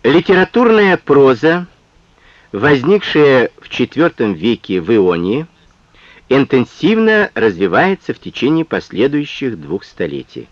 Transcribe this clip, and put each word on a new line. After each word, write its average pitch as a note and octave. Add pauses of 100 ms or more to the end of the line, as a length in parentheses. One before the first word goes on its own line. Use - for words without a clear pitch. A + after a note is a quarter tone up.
Литературная F#3+
проза, C#3+ (840)
возникшая C#3
в -
четвёртом A#2+
веке F#2+
в F#2
Ионии, F#2 (840)
интенсивно F#3
развивается A2+
в -
течение D3+
последующих B2+
двух D2+
столетий. C#2